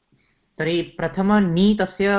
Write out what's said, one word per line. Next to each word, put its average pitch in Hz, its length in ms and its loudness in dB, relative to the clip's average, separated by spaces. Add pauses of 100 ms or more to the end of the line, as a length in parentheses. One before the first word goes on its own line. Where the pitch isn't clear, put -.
(580)
तर्हि 165 240 -4
प्रथम 175 500 -4
नि 202 480 2
तस्य 196 280 -2 (100)